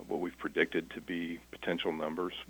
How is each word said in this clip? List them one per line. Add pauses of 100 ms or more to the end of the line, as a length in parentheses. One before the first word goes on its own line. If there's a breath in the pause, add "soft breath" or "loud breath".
what
we've
predicted
to
be (100)
potential
numbers. (160)